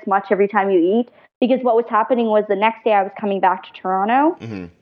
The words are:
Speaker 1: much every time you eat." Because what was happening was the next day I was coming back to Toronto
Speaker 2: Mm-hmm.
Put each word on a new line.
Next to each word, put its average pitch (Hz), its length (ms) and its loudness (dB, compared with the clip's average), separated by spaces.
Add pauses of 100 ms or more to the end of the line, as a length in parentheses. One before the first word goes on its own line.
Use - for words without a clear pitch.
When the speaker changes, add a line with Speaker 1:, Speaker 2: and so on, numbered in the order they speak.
Speaker 1:
much 196 240 -2
every 202 160 2
time 196 240 0
you 185 80 4
eat." 202 300 0 (300)
Because 254 220 2
what 240 140 2
was 233 120 0
happening 233 420 0
was 214 200 2
the 202 60 0
next 214 280 -2
day 220 100 2
I 202 100 2
was 196 160 -6
coming 196 200 -4
back 185 260 0
to - 140 -20
Toronto 226 640 0
Speaker 2:
Mm-hmm. 101 220 -10 (160)